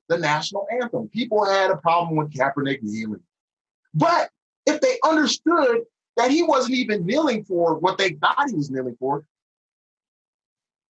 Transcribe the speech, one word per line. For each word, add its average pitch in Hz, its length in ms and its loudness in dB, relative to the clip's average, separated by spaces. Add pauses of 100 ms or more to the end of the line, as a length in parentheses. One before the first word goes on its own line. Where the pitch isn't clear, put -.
the 170 100 2
national 156 480 -2 (160)
anthem, - 260 -6
people 214 380 0
had 196 240 2
a 175 60 0
problem 165 400 0
with 151 160 -4
Kaepernick 135 500 -2
kneeling. 110 400 -8 (720)
But 330 360 2 (360)
if 302 140 0
they 508 240 2
understood 302 800 2 (340)
that 247 140 2
he 320 120 4
wasn't 262 320 2
even 208 320 -2
kneeling 240 380 0
for 170 340 0
what 185 180 0
they 190 180 0
thought 170 340 0
he 208 80 -4
was 139 140 -4
kneeling 127 280 -6
for, 139 260 -4 (1700)